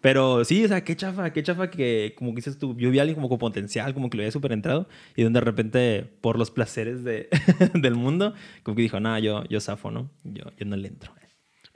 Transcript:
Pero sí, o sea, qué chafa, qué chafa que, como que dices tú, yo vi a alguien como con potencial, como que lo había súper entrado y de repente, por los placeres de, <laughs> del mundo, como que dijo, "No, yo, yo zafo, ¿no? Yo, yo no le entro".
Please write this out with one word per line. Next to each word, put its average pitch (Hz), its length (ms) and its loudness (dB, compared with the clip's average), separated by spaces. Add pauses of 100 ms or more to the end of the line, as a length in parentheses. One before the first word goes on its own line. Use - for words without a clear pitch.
Pero 131 440 4
sí, 196 200 2
o 208 40 4
sea, 190 160 0
qué 165 100 -4
chafa, 185 380 -6
qué 156 100 -4
chafa 175 280 -4
que, 117 460 -2
como 123 160 -6
que 117 40 -8
dices 139 220 -10
tú, 127 200 -6
yo 123 140 2
vi 135 80 6
a - 20 4
alguien 151 140 0
como 139 120 -4
con 120 100 0
potencial, 113 540 -4
como 131 160 -6
que 117 100 -6
lo 101 40 -2
había 107 80 -2
súper 135 220 -4
entrado 123 360 -2 (280)
y 113 80 4
de 117 160 6
repente, 113 640 0 (160)
por 113 180 2
los 113 140 0
placeres 120 500 -4
de, 117 280 -6
<laughs> 175 440 6
del 135 220 4
mundo, 170 380 2 (280)
como 104 140 -4
que 117 60 2
dijo, 107 180 0
"No, 110 180 0
yo, 107 300 0
yo 107 120 -2
zafo, 104 300 -8
¿no? 123 200 -8 (120)
Yo, - 220 -14 (120)
yo 104 100 -10
no 101 100 -4
le 98 120 -6
entro". - 240 -18 (640)